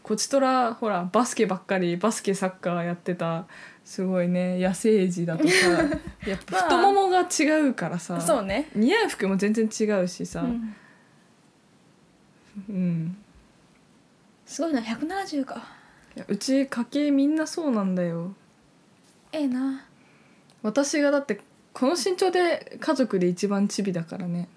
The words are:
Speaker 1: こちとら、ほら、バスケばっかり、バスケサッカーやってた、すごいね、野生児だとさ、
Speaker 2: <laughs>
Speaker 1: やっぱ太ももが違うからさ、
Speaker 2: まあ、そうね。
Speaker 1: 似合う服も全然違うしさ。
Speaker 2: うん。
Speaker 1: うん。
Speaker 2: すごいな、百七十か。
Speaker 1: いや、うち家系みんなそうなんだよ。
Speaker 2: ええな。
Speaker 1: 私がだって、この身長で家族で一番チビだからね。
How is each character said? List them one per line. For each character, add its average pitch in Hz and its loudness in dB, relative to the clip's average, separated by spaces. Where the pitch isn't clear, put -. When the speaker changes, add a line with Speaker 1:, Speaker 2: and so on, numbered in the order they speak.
Speaker 1:
こ 214 -4
ち - -4
と 277 2
ら、 254 2
ほ 226 -4
ら、 180 -2
バ 214 4
ス - -6
ケ 180 2
ば 185 -2
っ - -14
か 190 0
り、 175 0
バ 214 2
ス - -8
ケ 196 0
サ 190 -2
ッ 185 -6
カ 175 -4
ー 170 -2
や 175 -4
っ - -4
て 175 -6
た、 165 -4
す - -8
ご 185 0
い 175 0
ね、 180 0
野 185 2
生 208 4
児 170 -2
だ 165 -4
と 311 4
さ、 370 6
Speaker 2:
<laughs> - -16
Speaker 1:
や 190 -4
っ - -10
ぱ 359 -2
太 349 4
も 392 6
も 392 4
が 370 4
違 311 2
う 240 0
か 170 -4
ら 170 -4
さ、 180 -8
Speaker 2:
ま 170 -4
あ、 - -4
そ 254 2
う 202 -2
ね。 202 -4
Speaker 1:
似 226 4
合 453 4
う 302 -2
服 - -2
も 190 2
全 202 2
然 220 2
違 220 -2
う 180 0
し 180 -8
さ。 170 -8
Speaker 2:
う - -2
ん。 226 -6
Speaker 1:
う - -10
ん。 175 -2
Speaker 2:
す - -10
ご 330 0
い 311 0
な、 247 0
百 226 -6
七 381 -4
十 294 -4
か。 226 -12
Speaker 1:
い - -12
や、 - -12
う 202 -2
ち 269 2
家 240 -4
系 294 0
み 277 4
ん 302 2
な 311 0
そ 320 -6
う 277 0
な 208 0
ん 185 0
だ 180 0
よ。 170 -4
Speaker 2:
え 311 -2
え 277 0
な。 269 -2
Speaker 1:
私 277 0
が 285 4
だ 294 2
っ 277 -4
て、 - -4
こ 254 0
の 320 2
身 359 0
長 370 2
で 349 0
家 311 -2
族 247 2
で 180 2
一 180 0
番 202 2
チ 214 -4
ビ 196 -2
だ 170 -4
か 180 -10
ら 180 -8
ね。 175 -6